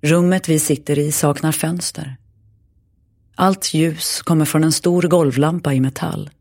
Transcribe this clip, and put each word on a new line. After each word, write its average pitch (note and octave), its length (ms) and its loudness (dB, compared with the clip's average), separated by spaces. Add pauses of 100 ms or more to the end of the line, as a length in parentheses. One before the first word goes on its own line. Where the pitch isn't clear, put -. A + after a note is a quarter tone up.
Rummet F3 440 2
vi D#3 100 4
sitter D3 400 -2
i D3 120 0
saknar D3 400 0
fönster. D#3 640 -6 (1160)
Allt F#3+ 380 0
ljus D#3+ 480 -2
kommer D#3 240 2
från D#3 180 0
en D#3+ 80 2
stor F3 320 0
golvlampa D#3 720 2
i C3 60 2
metall. C3+ 500 -4 (120)